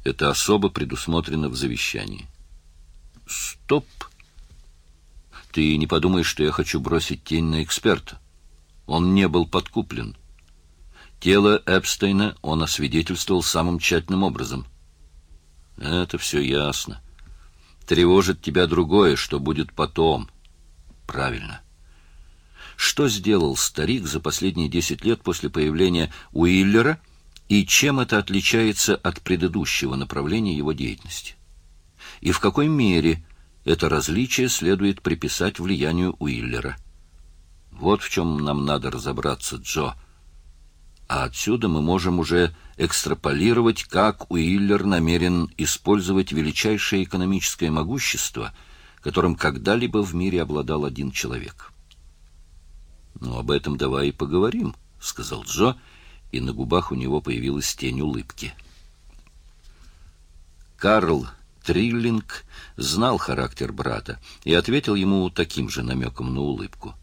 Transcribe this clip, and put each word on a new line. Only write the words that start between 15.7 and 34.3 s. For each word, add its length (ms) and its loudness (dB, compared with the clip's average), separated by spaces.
Это 400 -2
всё 220 -2
ясно. 600 -2
Тревожит 560 6
тебя 240 2
другое, 500 4
что 220 -4
будет 340 -2
потом. 560 0
Правильно. 540 -6
Что 320 2
сделал 480 2
старик 500 -2
за 140 -4
последние 480 -2
десять 360 -2
лет 180 0
после 260 -4
появления 640 0
Уиллера, 680 4
и 160 4
чем 360 2
это 180 2
отличается 760 2
от 240 -4
предыдущего 720 -2
направления 640 -2
его 160 -2
деятельности? 640 -8
И 120 0
в 80 0
какой 280 2
мере 560 4
это 240 2
различие 600 0